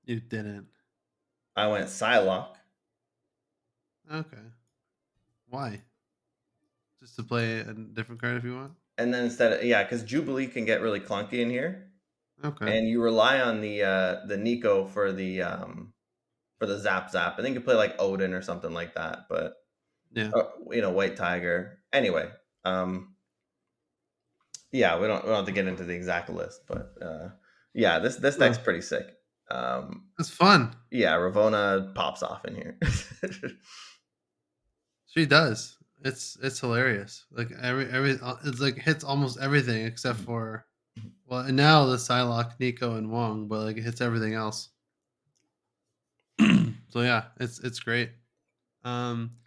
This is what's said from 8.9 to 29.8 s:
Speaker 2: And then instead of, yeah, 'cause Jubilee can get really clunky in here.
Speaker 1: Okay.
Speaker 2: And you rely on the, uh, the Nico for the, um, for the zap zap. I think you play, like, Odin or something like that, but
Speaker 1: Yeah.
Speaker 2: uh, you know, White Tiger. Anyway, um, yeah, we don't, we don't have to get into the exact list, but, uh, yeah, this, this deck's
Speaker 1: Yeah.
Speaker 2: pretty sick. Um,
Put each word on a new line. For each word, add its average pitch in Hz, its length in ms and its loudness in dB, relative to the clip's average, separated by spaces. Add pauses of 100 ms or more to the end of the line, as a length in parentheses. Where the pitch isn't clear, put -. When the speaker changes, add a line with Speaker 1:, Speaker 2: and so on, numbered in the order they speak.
Speaker 2:
And 120 160 0
then 123 120 0
instead 120 280 4
of, - 100 -2
yeah, 113 240 4
'cause 117 160 -4
Jubilee 131 440 -2
can 120 180 -6
get 110 160 2
really 104 180 0
clunky 107 400 -6
in 120 100 0
here. 147 420 -6 (520)
Speaker 1:
Okay. 110 340 -2
Speaker 2:
And 113 100 2
you 117 140 2
rely 117 400 4
on 113 200 0
the, 104 220 -2
uh, 95 420 0
the 101 120 -4
Nico 107 480 2
for 98 260 0
the, 92 320 -4
um, 92 500 -8 (640)
for 113 80 -4
the 101 120 -2
zap 98 320 -2
zap. 87 300 -2
I - 20 -4
think 131 120 -2
you 123 80 -6
play, 123 140 4
like, 107 240 4
Odin 95 340 0
or 92 80 -6
something 85 320 -8
like 85 220 -8
that, - 340 -8
but 80 260 -4 (560)
Speaker 1:
Yeah. 110 240 -4
Speaker 2:
uh, - 140 2 (220)
you 113 100 0
know, 98 80 2
White 95 260 0
Tiger. 87 640 -2 (140)
Anyway, 90 360 0 (360)
um, 92 500 -4 (1600)
yeah, 92 280 4
we 104 80 0
don't, 107 160 -2
we - 60 -6
don't 110 80 2
have 95 80 -2
to 98 80 -4
get 95 140 0
into 90 180 -6
the 87 80 -6
exact 87 360 -4
list, - 380 -10
but, - 340 -10
uh, 82 280 -10 (440)
yeah, 87 260 4
this, - 180 -2
this - 180 2
deck's 117 220 4
Speaker 1:
Yeah. - 60 -10
Speaker 2:
pretty 87 180 0
sick. - 340 -6 (340)
Um, 64 600 -6 (100)